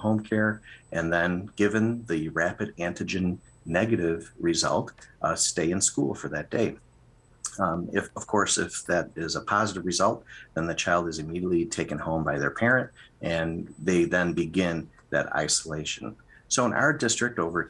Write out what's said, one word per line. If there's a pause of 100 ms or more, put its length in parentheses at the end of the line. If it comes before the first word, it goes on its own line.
Home (100)
Care, (440)
and (100)
then, (260)
given
the (200)
rapid (180)
antigen (260)
negative (300)
result, (380)
uh,
stay
in
school
for
that (120)
day. (880)
Um, (200)
if, (140)
of (100)
course, (120)
if (200)
that (100)
is
a (120)
positive
result, (360)
then
the (100)
child
is
immediately (160)
taken
home
by
their (100)
parent, (320)
and (140)
they
then (160)
begin (340)
that (180)
isolation. (420)
So
in
our
district,
over